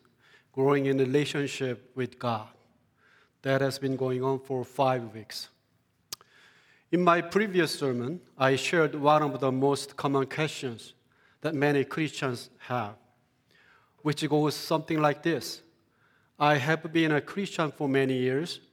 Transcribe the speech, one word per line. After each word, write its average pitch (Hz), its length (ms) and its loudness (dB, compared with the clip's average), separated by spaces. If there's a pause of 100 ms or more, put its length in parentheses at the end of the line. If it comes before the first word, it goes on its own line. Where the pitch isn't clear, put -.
(520)
Growing 139 360 4
in 135 100 2
Relationship 135 960 0
with 123 240 -6
God, 113 300 -4 (960)
that 135 180 2
has 135 160 -2
been 135 180 -2
going 127 280 -2
on 135 160 0
for 127 260 -6
five 127 480 -2
weeks. - 360 -14 (1400)
In 175 120 2
my 175 180 6
previous 180 560 0
sermon, 135 440 -4 (180)
I 135 160 4
shared 156 400 2
one 151 260 6
of 139 180 -4
the 135 120 2
most 135 440 0
common 139 300 0
questions 139 680 -6 (460)
that 156 120 -4
many 143 300 2
Christians 135 760 -6
have, 110 380 -6 (1040)
which 151 260 -2
goes 147 280 2
something 160 440 -2
like 147 220 2
this. 156 400 -4 (800)
"I 147 160 4
have 160 360 -2
been 160 200 2
a 143 100 2
Christian 170 500 -4
for 147 160 -4
many 135 300 2
years, 131 440 -2 (120)